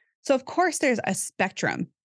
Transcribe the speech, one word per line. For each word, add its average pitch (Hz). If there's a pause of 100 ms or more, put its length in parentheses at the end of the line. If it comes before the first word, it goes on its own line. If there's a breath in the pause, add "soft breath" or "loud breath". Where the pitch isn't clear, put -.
(220 soft breath)
So 277
of 262
course 359
there's 247
a 190
spectrum - (180)